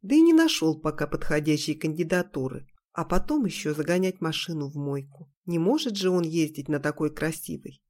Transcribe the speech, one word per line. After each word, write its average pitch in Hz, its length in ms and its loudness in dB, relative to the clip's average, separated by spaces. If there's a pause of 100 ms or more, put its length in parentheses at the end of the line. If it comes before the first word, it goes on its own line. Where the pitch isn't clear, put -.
Да 214 140 2
и 311 40 8
не 330 120 8
нашел 311 480 4
пока 151 260 -2
подходящей 151 680 0
кандидатуры. 160 880 -2 (260)
А 160 120 -6
потом 202 420 0
еще 151 280 -4
загонять 180 460 0
машину 160 480 -4
в 147 60 -12
мойку. 143 580 -8 (140)
Не 170 120 -2
может 226 380 0
же 185 140 0
он 180 140 2
ездить 156 440 -2
на 151 120 0
такой 151 340 -2
красивой. - 760 -8